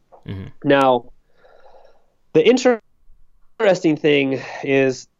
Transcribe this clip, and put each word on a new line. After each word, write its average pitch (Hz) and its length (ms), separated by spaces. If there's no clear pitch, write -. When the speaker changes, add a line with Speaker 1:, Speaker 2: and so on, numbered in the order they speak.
Speaker 1:
Mm-hmm. 95 220
Speaker 2:
Now, 135 460
the 156 120
inter-, 247 360
interesting 175 380
thing 139 460
is 135 460